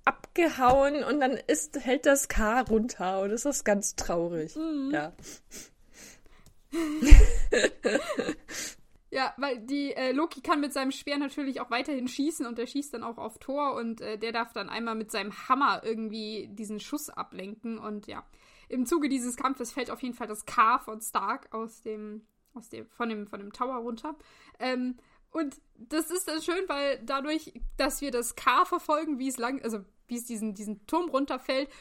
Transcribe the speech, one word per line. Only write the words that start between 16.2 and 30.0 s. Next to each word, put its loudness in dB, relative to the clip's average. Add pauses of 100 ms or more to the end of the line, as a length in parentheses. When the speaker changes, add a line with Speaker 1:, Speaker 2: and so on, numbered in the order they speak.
Speaker 2:
diesen -10
Schuss -10
ablenken -12
und -12
ja. -14 (460)
Im -4
Zuge 0
dieses -4
Kampfes -6
fällt -8
auf -10
jeden -8
Fall -10
das -12
K 4
von -12
Stark -6
aus -10
dem, -12 (320)
aus -20
dem, -16
von -6
dem, -8
von -14
dem -16
Tower -6
runter. -10 (420)
Ähm, -4 (340)
und -8 (160)
das -6
ist -6
dann -4
schön, -2
weil -2
dadurch, -4 (240)
dass 0
wir -6
das -4
K 4
verfolgen, -2
wie -4
es -6
lang, -4
also -6 (280)